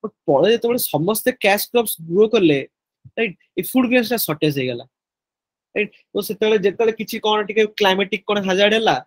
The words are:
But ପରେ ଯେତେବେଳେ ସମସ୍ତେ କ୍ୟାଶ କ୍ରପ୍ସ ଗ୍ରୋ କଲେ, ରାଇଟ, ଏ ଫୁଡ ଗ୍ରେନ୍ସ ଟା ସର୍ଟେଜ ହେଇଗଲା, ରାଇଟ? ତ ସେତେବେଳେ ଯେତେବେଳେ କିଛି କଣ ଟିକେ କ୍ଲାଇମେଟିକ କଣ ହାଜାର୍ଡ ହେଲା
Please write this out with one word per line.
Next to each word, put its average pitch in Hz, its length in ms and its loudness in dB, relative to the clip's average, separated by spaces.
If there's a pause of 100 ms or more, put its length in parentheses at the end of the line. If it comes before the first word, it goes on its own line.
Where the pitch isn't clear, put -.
But 214 80 -8 (140)
ପରେ 147 260 4
ଯେତେବେଳେ 233 300 0
ସମସ୍ତେ 185 560 -2
କ୍ୟାଶ 202 320 2
କ୍ରପ୍ସ 233 320 -2
ଗ୍ରୋ 170 260 2
କଲେ, 180 320 2 (580)
ରାଇଟ, 220 160 -2 (240)
ଏ - 40 -4
ଫୁଡ 262 260 0
ଗ୍ରେନ୍ସ 247 220 2
ଟା 240 80 -2
ସର୍ଟେଜ 151 400 -2
ହେଇଗଲା, 123 280 -6 (880)
ରାଇଟ? 208 160 -2 (180)
ତ - 120 -14
ସେତେବେଳେ 214 360 0
ଯେତେବେଳେ 202 400 0
କିଛି 220 220 -8
କଣ 214 260 0
ଟିକେ 214 180 0 (140)
କ୍ଲାଇମେଟିକ 196 500 0
କଣ 208 140 0
ହାଜାର୍ଡ 196 320 2
ହେଲା 214 220 0 (120)